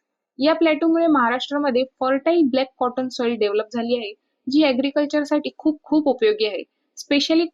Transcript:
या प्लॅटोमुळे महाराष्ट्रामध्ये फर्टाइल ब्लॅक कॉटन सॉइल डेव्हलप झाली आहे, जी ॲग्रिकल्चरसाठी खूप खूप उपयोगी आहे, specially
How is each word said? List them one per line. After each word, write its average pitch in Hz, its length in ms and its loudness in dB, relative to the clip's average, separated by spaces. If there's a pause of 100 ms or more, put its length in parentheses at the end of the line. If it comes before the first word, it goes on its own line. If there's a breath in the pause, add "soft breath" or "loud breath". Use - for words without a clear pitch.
(380)
या 302 160 2
प्लॅटोमुळे 330 540 2
महाराष्ट्रामध्ये 262 760 0 (160)
फर्टाइल 277 440 0
ब्लॅक 262 240 0 (100)
कॉटन 254 300 -4
सॉइल 240 280 -4
डेव्हलप 208 380 -2
झाली 233 240 -2
आहे, 214 160 -10 (380)
जी 302 120 4
ॲग्रिकल्चरसाठी 294 920 0
खूप - 260 -6
खूप 302 240 0
उपयोगी 214 380 0
आहे, 190 180 -6 (340)
specially 320 560 0